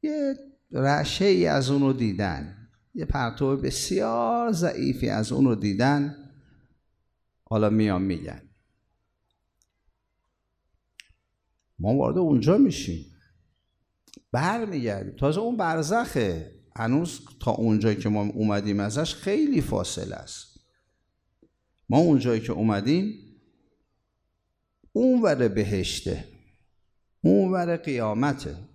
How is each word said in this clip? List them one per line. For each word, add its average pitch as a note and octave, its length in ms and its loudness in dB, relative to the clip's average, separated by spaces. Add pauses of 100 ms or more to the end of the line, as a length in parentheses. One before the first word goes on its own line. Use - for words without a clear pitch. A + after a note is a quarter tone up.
یه D4 320 -2 (360)
رعشه‌ای D3 760 2
از C#3 220 2
اون C#3 120 2
رو C3+ 120 4
دیدن، G2 760 -4 (260)
یه D#3+ 100 -6
پرتو C3+ 520 0
بسیار A3+ 920 -2
ضعیفی D3 580 -2
از G#2+ 220 -2
اون C3+ 140 4
رو A#2+ 100 4
دیدن. B2+ 600 0 (1300)
حالا G#2+ 260 2
میان G#2+ 320 2
می‌گن. F#2 400 -6 (3500)
ما G#2 160 0
وارد C#3 220 0
اونجا D#3 400 4
می‌شیم، F3 480 0 (1300)
برمیگردیم. C#3 840 -4
تازه D3+ 240 0
اون A#3 180 -2
برزخه، D#3+ 920 -2 (240)
هنوز C3+ 460 -2 (180)
تا A#2+ 120 -2
اونجایی G#2+ 440 2
که G#2+ 140 -4
ما G#2 120 0
اومدیم G#2 580 -2
ازش A2 360 -4
خیلی B3+ 460 0
فاصله - 540 -6
است. - 400 -18 (1300)
ما B2+ 80 4
اونجایی B2 440 4
که - 120 -6
اومدیم A2+ 600 0 (1800)
اونور A3 560 4
بهشته، G2 800 -2 (960)
اونور F3+ 560 2
قیامته. A#2+ 800 -2 (200)